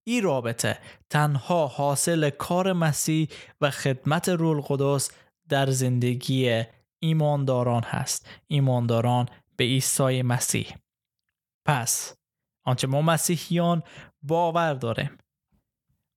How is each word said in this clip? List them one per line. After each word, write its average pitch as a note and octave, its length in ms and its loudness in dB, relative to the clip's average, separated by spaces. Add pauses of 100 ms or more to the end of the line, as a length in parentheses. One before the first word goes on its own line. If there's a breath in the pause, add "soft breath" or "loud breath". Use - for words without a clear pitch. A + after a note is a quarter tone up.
این A#3 180 0
رابطه A#2 560 -2 (320 loud breath)
تنها D3+ 560 2
حاصل C#3+ 640 0
کار F#3 420 -2
مسیح D#3+ 560 0 (320 loud breath)
و D3 100 2
خدمت C#3 580 -2
روح E3 280 2
القدس C#3 540 0 (380 loud breath)
در C3+ 220 2
زندگی B2 920 0 (360)
ایمانداران C#3 840 0
هست، - 460 -6 (180 loud breath)
ایمانداران B2 840 2 (280 loud breath)
به B2+ 80 2
عیسی C3 580 0
مسیح. A#2+ 520 -2 (920)
پس - 500 -2 (500)
آنچه B2+ 220 0
ما C3+ 160 0
مسیحیان E3+ 800 0 (400 loud breath)
باور E3 520 0
داریم A#2+ 440 -4 (1000)